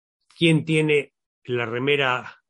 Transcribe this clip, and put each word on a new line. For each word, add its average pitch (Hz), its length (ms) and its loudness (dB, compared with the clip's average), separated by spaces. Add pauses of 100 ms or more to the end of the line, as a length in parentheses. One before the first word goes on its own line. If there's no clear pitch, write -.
(360)
quién 160 280 2
tiene 151 500 0 (300)
la 120 220 -4
remera 127 720 -2 (140)